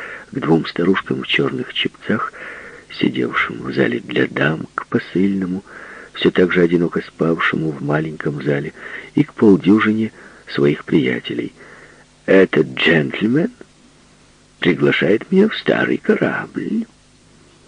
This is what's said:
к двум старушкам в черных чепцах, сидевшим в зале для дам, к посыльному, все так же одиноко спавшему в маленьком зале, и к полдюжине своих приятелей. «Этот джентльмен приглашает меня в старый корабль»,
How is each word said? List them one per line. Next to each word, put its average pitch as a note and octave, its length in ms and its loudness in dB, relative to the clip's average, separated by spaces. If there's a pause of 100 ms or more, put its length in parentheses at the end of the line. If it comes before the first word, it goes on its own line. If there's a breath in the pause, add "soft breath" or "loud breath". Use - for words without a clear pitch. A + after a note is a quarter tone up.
(300 loud breath)
к - 80 -10
двум D#2+ 280 2
старушкам E2+ 560 -2
в - 40 -10
черных - 480 -2
чепцах, - 580 -4 (680 loud breath)
сидевшим B2 640 -2
в C3 120 -8
зале B2 260 0
для - 260 -2
дам, D#3 480 -2
к - 120 -8
посыльному, F#3+ 760 -2 (480 loud breath)
все - 180 2
так F#2 220 4
же F2+ 100 4
одиноко E2+ 400 2
спавшему E2 680 -2
в C#2 120 -8
маленьком D2+ 600 -4
зале, C#2+ 300 -2 (420 loud breath)
и D3 100 4
к - 100 -16
полдюжине D#3 760 4 (360 loud breath)
своих C#3+ 360 0
приятелей. - 680 -2 (760 loud breath)
«Этот D#2+ 480 4
джентльмен G2 760 0 (1080)
приглашает - 720 0
меня F#3+ 180 6
в - 80 -8
старый - 400 0
корабль», - 880 -2 (800)